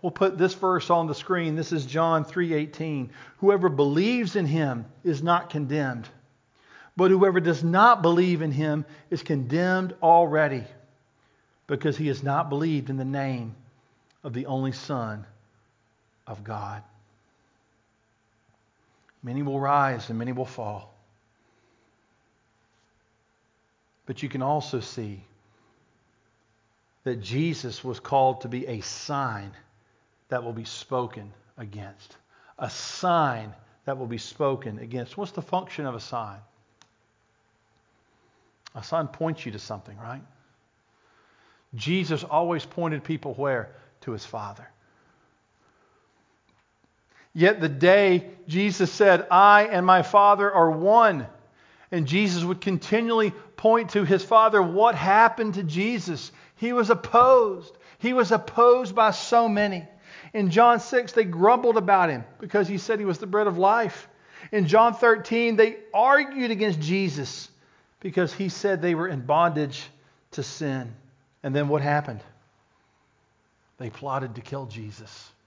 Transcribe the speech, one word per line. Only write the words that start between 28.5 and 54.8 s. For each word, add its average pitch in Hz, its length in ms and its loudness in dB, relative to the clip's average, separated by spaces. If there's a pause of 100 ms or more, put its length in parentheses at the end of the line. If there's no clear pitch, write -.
a 113 140 -8
sign 110 680 -8 (800)
that 123 140 -4
will 117 100 -10
be 113 120 -12
spoken 110 680 -10 (240)
against. 104 580 -18 (420)
A 123 120 -10
sign 139 840 -4 (300)
that 135 140 -8
will 127 100 -10
be 117 100 -8
spoken 131 600 -6
against. 120 380 -12
What's 196 160 -10
the 170 80 -12
function 185 440 -8
of 127 100 -8
a 113 40 -12
sign? 107 400 -12 (2250)
A 110 100 -16
sign 160 260 -6
points 160 360 -8
you 120 60 -10
to 104 80 -14
something, 101 400 -16
right? 120 240 -16 (1500)
Jesus 156 480 -4
always 165 420 -2
pointed 156 380 -6
people 151 300 -8
where? 127 420 -4 (260)
To 127 100 -12
his 107 140 -12
Father. 104 420 -14 (2750)
Yet 185 280 4
the 160 80 0
day 180 600 4 (180)
Jesus 185 440 -2
said, 185 400 4
"I 208 320 8
and 196 220 0
my 185 160 6
Father 202 520 4
are 165 160 6
one," 180 560 4 (640)
and 170 160 -2
Jesus 175 380 0
would 180 160 -4
continually 220 720 0 (240)
point 226 360 2
to 208 120 2
his 180 220 2
Father, 220 360 6
what 196 320 4